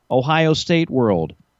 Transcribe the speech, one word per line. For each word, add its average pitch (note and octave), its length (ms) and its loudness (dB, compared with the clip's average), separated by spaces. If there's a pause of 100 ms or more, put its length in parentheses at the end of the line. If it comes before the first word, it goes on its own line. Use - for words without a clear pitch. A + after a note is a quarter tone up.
Ohio D#3 440 2
State E3 360 -2
world, G2+ 460 -2 (240)